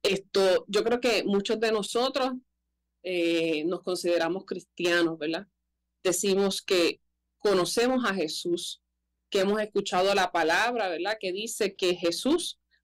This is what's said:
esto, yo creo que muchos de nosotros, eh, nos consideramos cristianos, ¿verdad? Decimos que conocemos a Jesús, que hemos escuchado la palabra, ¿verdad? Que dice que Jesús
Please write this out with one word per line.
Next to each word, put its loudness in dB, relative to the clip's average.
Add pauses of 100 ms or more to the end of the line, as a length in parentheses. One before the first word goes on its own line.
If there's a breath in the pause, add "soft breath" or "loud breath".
esto, 2
yo 0
creo 2
que 0
muchos 0
de 0
nosotros, -2 (720)
eh, 0
nos -2
consideramos 0
cristianos, 0
¿verdad? -6 (580)
Decimos 2
que 2 (380)
conocemos 2
a 0
Jesús, -4 (480)
que 0
hemos 0
escuchado 0
la 0
palabra, 0
¿verdad? -4
Que -6
dice -4
que 0
Jesús 0 (240)